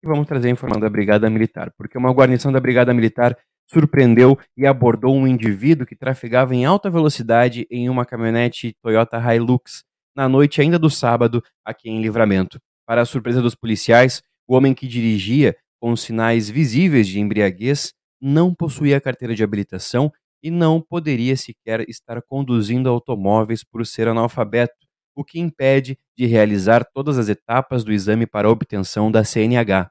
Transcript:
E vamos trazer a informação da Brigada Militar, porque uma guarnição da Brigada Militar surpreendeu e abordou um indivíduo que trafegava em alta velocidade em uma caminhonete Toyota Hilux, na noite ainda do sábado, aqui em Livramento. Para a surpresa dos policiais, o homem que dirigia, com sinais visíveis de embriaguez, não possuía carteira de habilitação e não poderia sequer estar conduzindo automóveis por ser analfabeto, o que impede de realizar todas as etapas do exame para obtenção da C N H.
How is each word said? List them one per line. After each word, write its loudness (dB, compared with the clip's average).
E -12
vamos 0
trazer -2
a 2
informação -4
da 0
Brigada 2
Militar, -2
porque -14
uma 0
guarnição 2
da 0
Brigada 2
Militar 0
surpreendeu 4
e 0
abordou 2
um 2
indivíduo 0
que -20
trafegava -2
em 0
alta 0
velocidade 0
em -4
uma -2
caminhonete -4
Toyota 0
Hilux, -2
na -2
noite 2
ainda 2
do 2
sábado, 0
aqui -14
em -6
Livramento. 0
Para 0
a 0
surpresa -4
dos 0
policiais, 2
o 2
homem 4
que -10
dirigia, 0
com -2
sinais -2
visíveis 2
de -6
embriaguez, -2
não 0
possuía -2
carteira -8
de 0
habilitação -4
e -8
não 2
poderia -4
sequer -8
estar -14
conduzindo -2
automóveis -2
por -10
ser -4
analfabeto, -2
o -12
que -14
impede -2
de -2
realizar 2
todas -6
as -2
etapas -4
do -4
exame 0
para 0
obtenção -2
da 4
C -2
N 0
H. 0